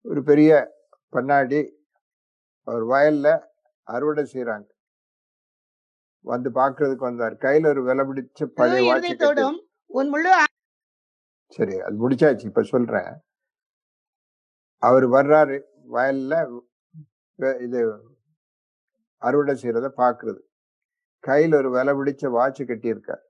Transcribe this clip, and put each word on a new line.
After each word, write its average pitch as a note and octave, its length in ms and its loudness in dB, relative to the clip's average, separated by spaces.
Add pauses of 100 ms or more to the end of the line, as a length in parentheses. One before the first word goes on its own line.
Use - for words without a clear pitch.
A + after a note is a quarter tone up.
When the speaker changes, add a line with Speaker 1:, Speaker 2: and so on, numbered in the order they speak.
Speaker 1:
ஒரு D3 220 -6
பெரிய D3 480 6 (400)
பண்ணாடி, C3+ 600 0 (920)
அவர் A2+ 220 -6
வயல்ல D3 600 2 (380)
அறுவடை D3 500 -4
செய்றாங்க. A2+ 360 -10 (1500)
வந்து B2 260 -6
பாக்குறதுக்கு C3+ 460 0
வந்தார். A#2+ 400 -6
கையில D3+ 320 2
ஒரு C#3 160 0
விலை C3 220 0
பிடிச்ச C3+ 340 -12
Speaker 2:
முழு D3 140 -6
Speaker 1:
பழைய B2 400 2
வாட்சை - 60 2
கட்டி F4 260 -2
Speaker 2:
இருதயத்தோடும் C#4+ 400 0 (200)
உன் C4+ 240 -4
முழு E4 240 2
ஆ- E4 100 6 (1080)
Speaker 1:
சரி, G2 280 -4
அது G#2 300 -4
முடிச்சாச்சு. C3+ 360 0
இப்ப A2 180 -2
சொல்றேன். A2+ 560 -4 (1600)
அவர் B2+ 320 4
வர்றாரு C#3 520 4 (300)
வயல்ல, C3+ 680 -4 (760)
வே-, C3 240 -4
இது A#2 400 -4 (1160)
அறுவடை C#3 440 0
செய்யறத A#2+ 360 -4
பாக்குறது. B2 420 -2 (880)
கையில D3+ 280 4
ஒரு C3 160 2
விலை C3 220 0
பிடிச்ச C#3 360 -4
வாட்ச் C3 320 0
கட்டியிருக்கார். A2+ 680 -8